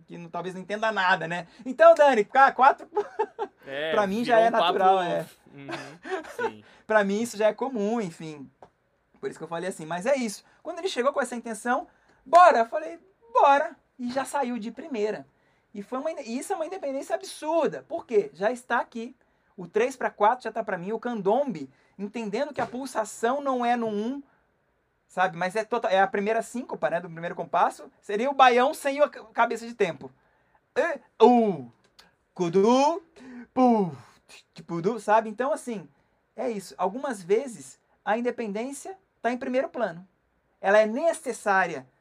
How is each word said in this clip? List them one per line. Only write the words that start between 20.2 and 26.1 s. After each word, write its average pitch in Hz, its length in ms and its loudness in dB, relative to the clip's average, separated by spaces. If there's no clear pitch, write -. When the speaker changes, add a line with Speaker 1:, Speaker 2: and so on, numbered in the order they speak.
Speaker 1:
já 226 60 -6
tá 220 120 -6
pra 190 160 -6
mim, 185 140 -8
o 226 60 -6
candombe 220 720 -2
entendendo 226 540 -6
que - 80 -6
a 233 40 -2
pulsação 240 760 -4
não 262 240 -2
é 240 100 2
no 233 120 -4
um, 226 360 -4
sabe? 180 300 -2
Mas 180 220 -4
é 220 80 -4
tota-, 233 240 -4
é 190 100 2
a 190 80 4
primeira 208 340 -2